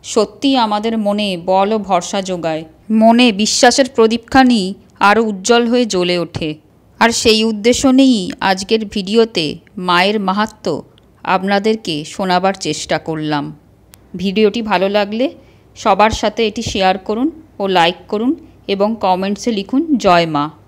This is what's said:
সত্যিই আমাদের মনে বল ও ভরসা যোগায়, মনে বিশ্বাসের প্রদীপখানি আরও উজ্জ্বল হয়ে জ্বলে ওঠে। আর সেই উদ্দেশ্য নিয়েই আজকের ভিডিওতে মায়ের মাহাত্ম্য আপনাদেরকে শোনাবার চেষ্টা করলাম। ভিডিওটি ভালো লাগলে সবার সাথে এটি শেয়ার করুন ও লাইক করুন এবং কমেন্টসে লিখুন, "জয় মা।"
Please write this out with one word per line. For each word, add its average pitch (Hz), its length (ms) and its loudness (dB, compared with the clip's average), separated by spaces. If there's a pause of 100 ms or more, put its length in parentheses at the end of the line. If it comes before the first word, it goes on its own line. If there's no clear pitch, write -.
সত্যিই 262 540 -2
আমাদের 220 420 -2
মনে 202 380 -2 (100)
বল 196 260 2
ও 220 60 0
ভরসা 190 440 -2
যোগায়, 165 420 -6 (260)
মনে 226 420 4
বিশ্বাসের 226 520 2 (100)
প্রদীপখানি 226 800 2 (260)
আরও 208 240 4
উজ্জ্বল 220 420 0
হয়ে 247 180 0
জ্বলে 180 340 -2
ওঠে। 165 360 -6 (440)
আর 226 120 4
সেই 220 340 2
উদ্দেশ্য 226 440 2
নিয়েই 254 420 4 (100)
আজকের 196 460 -2
ভিডিওতে 202 720 -2 (180)
মায়ের 185 440 0
মাহাত্ম্য 190 640 -4 (400)
আপনাদেরকে 196 840 -2
শোনাবার 185 500 -2
চেষ্টা 156 440 -4
করলাম। 151 580 -6 (600)
ভিডিওটি 202 460 0
ভালো 196 260 0
লাগলে 208 460 -2 (420)
সবার 208 340 2
সাথে 220 360 -2
এটি 214 160 -6
শেয়ার 190 360 0
করুন 226 320 -4 (280)
ও 196 80 -4
লাইক 180 280 2 (140)
করুন 226 260 -2 (340)
এবং 202 320 -2
কমেন্টসে 196 520 -2
লিখুন, 262 440 -2
"জয় 175 300 4
মা।" 151 240 -2 (180)